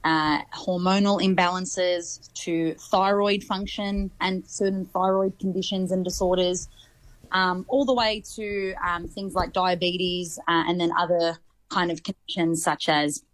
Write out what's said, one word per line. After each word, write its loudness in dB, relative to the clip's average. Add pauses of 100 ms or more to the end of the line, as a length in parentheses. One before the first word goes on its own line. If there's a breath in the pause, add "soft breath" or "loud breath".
uh, 2 (140)
hormonal 2
imbalances 0
to -2
thyroid 2
function -4 (120)
and -2
certain -2
thyroid 0
conditions -2
and 0
disorders, 0 (640 soft breath)
um, 0
all 2
the 2
way 2 (140)
to, -4 (120)
um, -2
things -10
like -2
diabetes, -2
uh, 4
and 0
then 2
other 2 (320)
kind 0
of -6
conditions -2
such 0
as 2 (100)